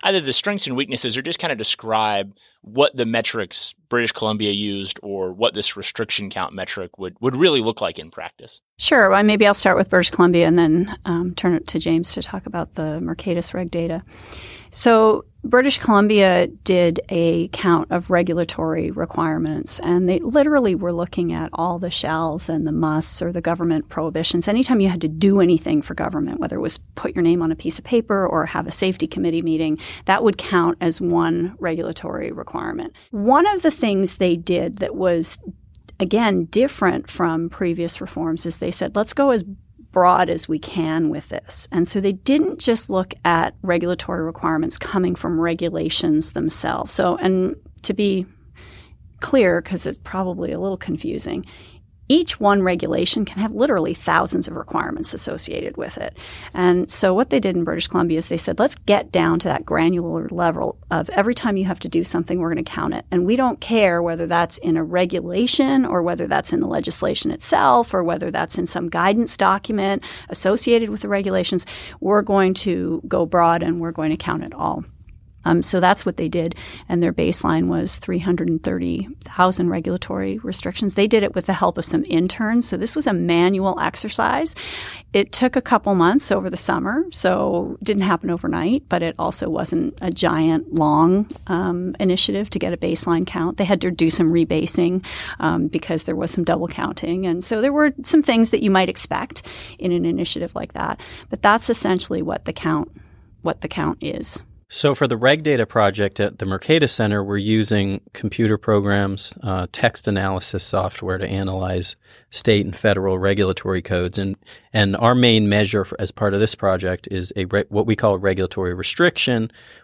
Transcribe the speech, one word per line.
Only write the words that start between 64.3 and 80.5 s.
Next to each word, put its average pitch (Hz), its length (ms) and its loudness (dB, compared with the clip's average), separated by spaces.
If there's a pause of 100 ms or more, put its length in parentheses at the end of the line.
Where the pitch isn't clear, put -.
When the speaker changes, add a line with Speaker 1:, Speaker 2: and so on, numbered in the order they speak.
Speaker 2:
in 165 180 0
a 160 80 0
regulation 185 1040 2
or 175 180 0
whether 170 240 -2
that's 143 240 0
in 170 80 0
the - 80 0
legislation - 640 -2
itself 240 640 4
or 185 100 2
whether 170 260 -2
that's 185 280 -4
in 175 80 -2
some 175 240 -4
guidance 196 480 0
document 196 640 0 (240)
associated 226 640 2
with 208 140 -8
the 208 40 -6
regulations. 190 580 0 (360)
We're 208 220 4
going 196 320 2
to 170 520 -2
go 175 180 2
broad 170 380 4
and 170 160 -2
we're 165 140 -4
going 156 180 -2
to 156 60 -2
count - 260 -4
it - 100 -12
all." - 300 -4 (600)
Um, 170 200 2
so - 160 0
that's 180 260 4
what 185 120 -4
they 160 120 -4
did, 170 240 -2 (340)
and 170 140 0
their 170 100 2
baseline 165 540 0
was 170 320 0
three 180 220 -4
hundred 175 280 0
and 160 140 -2
thirty 185 460 -4 (140)
thousand 180 500 2
regulatory 190 640 -4
restrictions. 190 560 -4